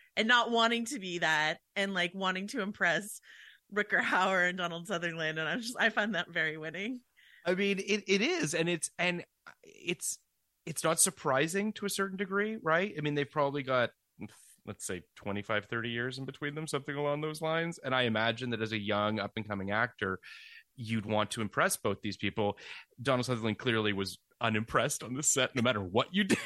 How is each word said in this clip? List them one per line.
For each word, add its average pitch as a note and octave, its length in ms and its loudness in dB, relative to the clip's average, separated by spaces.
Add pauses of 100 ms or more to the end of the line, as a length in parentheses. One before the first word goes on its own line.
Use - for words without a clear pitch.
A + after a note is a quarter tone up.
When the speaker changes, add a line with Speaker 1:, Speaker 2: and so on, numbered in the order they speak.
(160)
Speaker 1:
and G#3+ 100 2
not A#3+ 240 6
wanting A#3 360 4
to B3+ 120 -6
be F3+ 220 -6
that D#3 400 2 (160)
and, G3 180 -2
like, F3 180 0
wanting F#3+ 360 -2
to C#4 120 -4
impress F#3+ 600 0 (520)
Rutger G3+ 300 0
Hauer F#3+ 460 2
and F3+ 100 -4
Donald E3+ 300 -4
Sutherland. E3 500 -2
And D#3+ 100 -2
I'm E3+ 120 -2
just, A#3 180 -8
I G#3+ 120 2
find G#3 260 0
that F3 120 -2
very D#3+ 300 -2
winning. F#3+ 440 -8 (440)
Speaker 2:
I F3+ 80 4
mean, G3 240 2
it, G3 300 0
it F#3+ 120 6
is. C#4+ 320 2
And E3 160 2
it's, F3 300 -2
and F3 260 -2 (380)
it's, - 560 -6 (480)
it's - 180 -4
not E3 160 4
surprising E3 760 2
to - 120 -6
a G3 40 -2
certain G3 280 -2
degree, G3+ 420 -2
right? E3+ 380 2
I - 20 -4
mean, D3 140 0
they've C#3+ 160 0
probably C#3+ 320 0
got, B2+ 280 4 (760)
let's - 200 -8
say, F2+ 160 -6 (140)
twenty-five, G#2 500 -2
thirty A#2 240 -4
years A#2+ 280 -4
in C3+ 80 -8
between C#3+ 280 -6
them, D#3 120 -6
something C#3+ 280 -4
along D3 280 -2
those D#3 180 -6
lines. E3 380 -2
And C3 160 -2
I B2+ 80 4
imagine A#2 480 2
that A2+ 100 -2
as A2 120 -2
a A2+ 60 0
young, G#2 400 2
up-and-coming G2+ 520 -4
actor, G#2 480 0 (580)
you'd A2 300 -4
want G#2+ 260 2
to - 80 -4
impress C#3+ 380 0
both G2+ 240 -2
these G2+ 160 -6
people. G2+ 400 -2 (420)
Donald B2 240 2
Sutherland A2+ 340 0
clearly A2 360 2
was G2 240 -4 (240)
unimpressed A#2 600 0
on A#2+ 120 -8
the C#3 80 -4
set, - 340 2
no B2 60 2
matter A2+ 200 2
what F#2+ 300 2
you G3+ 120 2
<laughs> - 0 -
did. - 220 2